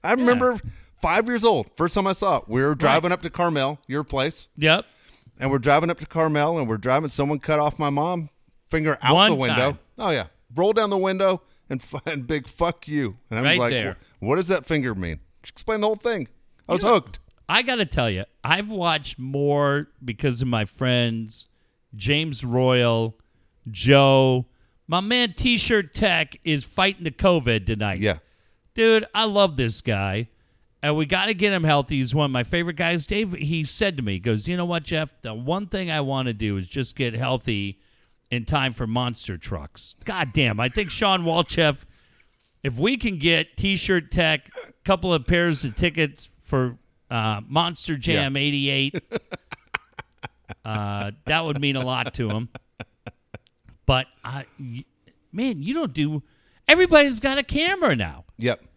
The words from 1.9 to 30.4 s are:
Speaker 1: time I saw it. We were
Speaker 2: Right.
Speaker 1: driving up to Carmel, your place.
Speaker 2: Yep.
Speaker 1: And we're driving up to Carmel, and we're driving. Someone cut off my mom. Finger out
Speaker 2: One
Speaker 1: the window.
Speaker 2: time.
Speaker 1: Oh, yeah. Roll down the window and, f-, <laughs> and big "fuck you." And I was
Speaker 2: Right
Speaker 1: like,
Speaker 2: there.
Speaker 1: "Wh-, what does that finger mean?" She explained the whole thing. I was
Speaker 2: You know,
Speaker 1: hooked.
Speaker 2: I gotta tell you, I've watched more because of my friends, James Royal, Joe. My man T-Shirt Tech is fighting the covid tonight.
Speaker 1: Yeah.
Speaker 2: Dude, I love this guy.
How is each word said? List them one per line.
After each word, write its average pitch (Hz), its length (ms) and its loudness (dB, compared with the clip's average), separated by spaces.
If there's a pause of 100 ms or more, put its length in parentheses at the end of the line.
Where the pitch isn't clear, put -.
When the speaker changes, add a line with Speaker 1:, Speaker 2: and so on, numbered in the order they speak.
Speaker 1:
time 190 120 2
I 196 60 0
saw 180 260 0
it. - 100 -4
We 120 140 0
were 147 80 2
Speaker 2:
Right. 143 80 -2
Speaker 1:
driving 151 340 4
up 180 100 -4
to 165 80 -8
Carmel, 151 580 -2
your 139 160 -4
place. 143 520 -4
Speaker 2:
Yep. 156 300 4 (540)
Speaker 1:
And 135 100 0
we're 139 80 2
driving 147 320 4
up 165 100 -4
to - 60 -14
Carmel, 160 520 0
and 123 100 -2
we're 110 80 0
driving. 131 320 0
Someone 143 320 -2
cut 151 180 0
off 147 200 0
my 147 120 0
mom. 160 400 -2 (400)
Finger 156 320 0
out 143 120 4
Speaker 2:
One 196 160 6
Speaker 1:
the 151 60 2
window. 127 360 2
Speaker 2:
time. - 60 -10 (200)
Speaker 1:
Oh, 185 120 -2
yeah. 117 160 0 (280)
Roll 185 180 2
down 208 180 2
the 196 80 2
window 190 440 2 (260)
and, 131 120 -6
f-, - 220 -12
<laughs> - 40 -10
and 139 200 -6
big 143 200 -4
"fuck - 400 -4
you." 143 300 -2 (140)
And 110 80 -4
I 123 40 0
was 139 80 2
Speaker 2:
Right 175 80 4
Speaker 1:
like, 120 140 2
Speaker 2:
there. 101 240 -2 (240)
Speaker 1:
"Wh-, - 40 -8
what 131 120 2
does 175 120 -2
that 175 180 0
finger 127 280 -2
mean?" 85 240 -6 (260)
She - 60 -20
explained 220 320 -4
the 214 60 2
whole 214 80 0
thing. 214 320 -4 (400)
I 165 60 0
was 170 80 0
Speaker 2:
You 208 60 2
know, 240 80 8
Speaker 1:
hooked. - 220 -4 (300)
Speaker 2:
I 208 140 0
gotta 240 240 -2
tell 127 240 -2
you, 95 140 -4 (200)
I've 196 240 -2
watched 170 500 -4
more 143 720 0 (160)
because 120 380 -4
of 127 60 -2
my 113 180 0
friends, 117 800 -2 (500)
James 139 480 -2
Royal, 120 720 2 (520)
Joe. 131 760 6 (400)
My 180 140 0
man 233 360 0
T-Shirt 220 580 0
Tech 170 500 0
is 151 200 0
fighting 190 400 -2
the 156 60 -2
covid 123 560 2
tonight. 101 340 -2
Speaker 1:
Yeah. 101 180 2 (560)
Speaker 2:
Dude, 226 400 4
I 220 100 2
love 196 320 4
this 117 240 0
guy. 101 480 -2 (540)